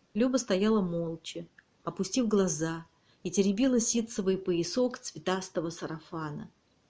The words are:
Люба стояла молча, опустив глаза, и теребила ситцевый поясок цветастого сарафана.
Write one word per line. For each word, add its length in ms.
Люба 240
стояла 440
молча, 640
опустив 440
глаза, 580
и 80
теребила 480
ситцевый 580
поясок 640
цветастого 720
сарафана. 800